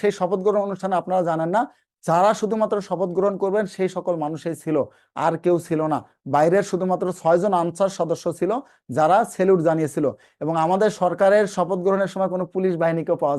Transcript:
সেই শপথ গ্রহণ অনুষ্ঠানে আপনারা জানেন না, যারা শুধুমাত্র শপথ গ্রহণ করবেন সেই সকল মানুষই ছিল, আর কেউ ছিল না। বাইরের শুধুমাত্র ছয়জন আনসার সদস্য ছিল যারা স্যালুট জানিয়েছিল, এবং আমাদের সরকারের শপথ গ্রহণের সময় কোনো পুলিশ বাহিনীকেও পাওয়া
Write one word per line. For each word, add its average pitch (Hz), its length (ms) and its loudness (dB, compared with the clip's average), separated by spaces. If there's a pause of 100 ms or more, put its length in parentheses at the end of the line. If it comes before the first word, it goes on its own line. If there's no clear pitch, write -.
সেই 202 180 0
শপথ 185 260 -2
গ্রহণ 202 240 2
অনুষ্ঠানে 190 320 -6
আপনারা 180 300 -2
জানেন 160 260 -2
না, 233 60 2 (460)
যারা 175 220 4 (100)
শুধুমাত্র 214 360 -2 (120)
শপথ 180 280 -2
গ্রহণ 196 260 0
করবেন 202 220 0 (100)
সেই 190 220 -2
সকল 180 180 -2 (100)
মানুষই 160 380 -6
ছিল, 156 140 -2 (480)
আর 165 80 2 (120)
কেউ 175 120 4 (100)
ছিল 160 140 -2 (120)
না। 139 60 0 (360)
বাইরের 170 360 4
শুধুমাত্র 185 360 -2 (140)
ছয়জন 175 320 2 (100)
আনসার 175 360 -2
সদস্য 165 280 -2 (120)
ছিল 180 140 0 (440)
যারা 156 200 4 (160)
স্যালুট 190 360 4
জানিয়েছিল, 156 380 0 (360)
এবং 156 120 -2 (100)
আমাদের 190 260 2 (100)
সরকারের 196 440 4 (100)
শপথ 180 320 0
গ্রহণের 196 280 0
সময় 190 200 -2
কোনো 185 100 -2 (100)
পুলিশ 190 280 0
বাহিনীকেও 165 420 0
পাওয়া 143 140 0